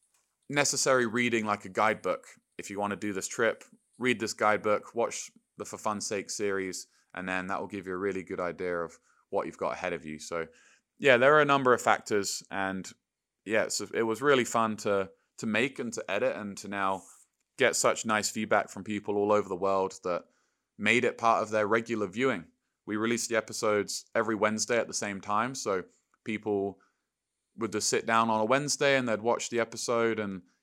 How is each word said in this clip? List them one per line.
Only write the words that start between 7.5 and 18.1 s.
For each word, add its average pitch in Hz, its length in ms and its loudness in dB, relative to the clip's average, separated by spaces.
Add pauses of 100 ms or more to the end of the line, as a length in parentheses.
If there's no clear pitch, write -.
will 95 60 -8
give 95 220 -10
you 92 60 -6
a 90 40 -6
really 95 240 -2
good 90 180 -8
idea 87 360 -4
of 85 200 -6 (340)
what 98 160 -2
you've 82 120 -12
got 87 160 -2
ahead 90 180 -4
of 78 140 -8
you. 78 140 -10
So, 82 260 -6 (540)
yeah, 131 160 8
there 135 180 8
are 151 60 8
a 147 40 4
number 139 300 6
of 110 80 0
factors, - 680 0
and 95 380 -4 (560)
yeah, 104 240 2
so - 260 -6
it 107 80 0
was 113 180 0
really 135 240 4
fun 113 340 0
to, 98 300 0 (300)
to - 80 -8
make 120 320 0
and 120 160 -6
to 110 160 -8
edit 107 260 0
and 101 220 -10
to 101 100 -14
now 98 340 -2 (540)
get 123 200 4
such - 280 2
nice 107 260 0